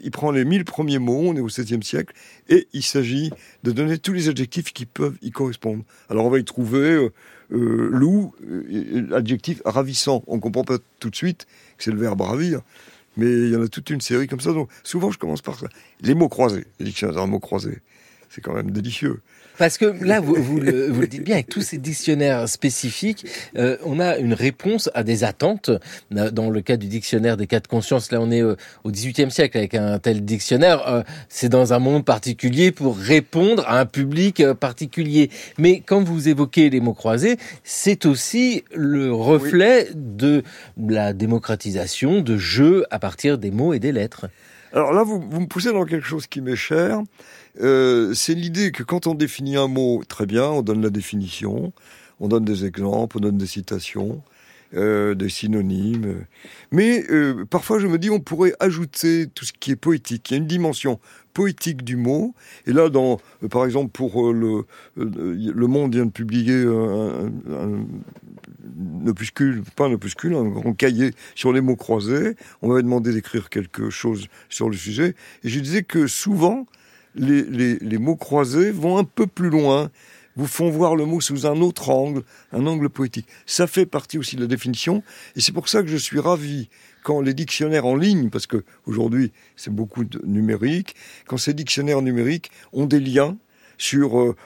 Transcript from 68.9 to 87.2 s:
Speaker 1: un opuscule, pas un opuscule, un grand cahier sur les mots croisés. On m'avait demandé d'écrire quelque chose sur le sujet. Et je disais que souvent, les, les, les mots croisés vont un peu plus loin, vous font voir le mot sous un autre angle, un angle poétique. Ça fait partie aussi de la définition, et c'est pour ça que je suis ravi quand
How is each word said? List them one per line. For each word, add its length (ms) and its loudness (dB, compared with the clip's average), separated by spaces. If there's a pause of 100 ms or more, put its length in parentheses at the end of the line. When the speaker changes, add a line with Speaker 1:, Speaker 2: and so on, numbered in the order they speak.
Speaker 1:
un 20 -4
opuscule, 560 -2 (120)
pas 100 2
un 80 0
opuscule, 420 -4
un 120 0
grand 260 -4
cahier 400 2 (200)
sur 200 0
les 80 2
mots 140 2
croisés. 600 -2 (260)
On 60 -2
m'avait 160 4
demandé 300 0
d'écrire 360 -4
quelque 400 -6
chose 380 -6 (220)
sur 200 -4
le 80 -4
sujet. 380 -2 (280)
Et 60 -6
je 100 -2
disais 220 -2
que 240 0
souvent, 640 0 (480)
les, 280 2
les, 360 0
les 180 -4
mots 180 -2
croisés 540 0
vont 280 0
un 60 4
peu 220 -2
plus 240 -2
loin, 400 2 (460)
vous 100 -4
font 240 0
voir 260 2
le 100 0
mot 140 0
sous 280 -2
un 140 2
autre 280 -2
angle, 320 0 (300)
un 160 0
angle 220 0
poétique. 360 -6 (220)
Ça 180 0
fait 220 2
partie 320 -6
aussi 160 -6
de 60 -4
la 60 -2
définition, 540 -2 (340)
et 60 -4
c'est 100 0
pour 160 -6
ça 140 2
que 60 0
je 100 -2
suis 220 -4
ravi 500 -2 (340)
quand 180 0